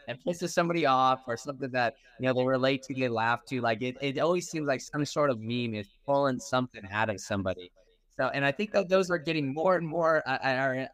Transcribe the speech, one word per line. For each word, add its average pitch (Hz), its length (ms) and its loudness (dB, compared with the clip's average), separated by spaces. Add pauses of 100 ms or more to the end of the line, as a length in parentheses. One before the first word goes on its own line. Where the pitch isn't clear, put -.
that - 180 -10
pisses 175 280 -4
somebody 170 320 0
off 131 420 4
or 117 100 -2
something 135 340 -8
that, 123 240 0 (240)
you 127 80 0
know, 131 60 4
they 127 120 2
relate 131 380 2
to, 139 100 -8
they 131 160 0
laugh 117 400 0
to. 127 120 -2
Like, 117 200 0
it, 127 200 -4
it 139 180 -2
always 175 300 2
seems 156 180 -4
like 131 140 0
some 147 240 -2
sort 147 260 2
of 113 80 -2
meme 117 340 -2
is 104 160 -6 (160)
pulling 139 340 2
something 127 520 -4
out 110 180 0
of 98 100 -2
somebody. 92 520 -4 (480)
So, 131 80 2
and 139 180 0
I 139 60 2
think 208 220 -4
that 190 160 0
those 185 200 4
are 175 80 2
getting 147 360 -2
more 170 220 2
and 170 120 -2
more, 160 400 2
uh, 131 160 -2
and 131 160 0
are, 131 340 -2